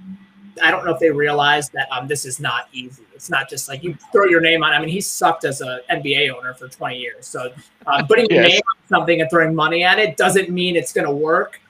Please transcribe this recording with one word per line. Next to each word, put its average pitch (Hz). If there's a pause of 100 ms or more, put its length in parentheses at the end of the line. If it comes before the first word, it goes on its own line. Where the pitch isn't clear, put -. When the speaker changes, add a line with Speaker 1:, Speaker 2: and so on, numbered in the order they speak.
(600)
Speaker 1:
I 165
don't 185
know 165
if -
they 165
realize 147
that, -
um, 131
this 143
is 131
not 131
easy. 127 (100)
It's -
not -
just 139
like 139
you 170 (140)
throw 202
your 170
name 165
on. 151
I 147
mean, 156
he 180
sucked -
as 139
a 127
N 156
B 143
A 139
owner 123
for 127
twenty 127
years. 120
So, 127 (320)
uh, 143
Speaker 2:
<laughs> 147
Speaker 1:
putting 226
your 156
Speaker 3:
Yes. 175
Speaker 1:
name 208
on -
something 165
and 160
throwing 160
money 160
at 185
it 208
doesn't 185
mean 180
it's -
gonna 160
work. 156